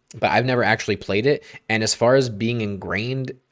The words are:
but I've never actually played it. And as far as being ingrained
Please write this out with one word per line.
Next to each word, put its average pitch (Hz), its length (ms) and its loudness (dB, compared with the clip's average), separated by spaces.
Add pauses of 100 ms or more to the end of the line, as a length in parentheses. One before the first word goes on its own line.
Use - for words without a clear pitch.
(180)
but 104 120 0
I've 113 160 2
never 123 180 2
actually 107 320 0
played 104 300 -2
it. 143 180 0 (240)
And 110 140 0
as 110 120 0
far 120 200 4
as 131 160 4
being 113 320 -4
ingrained 104 680 -6 (200)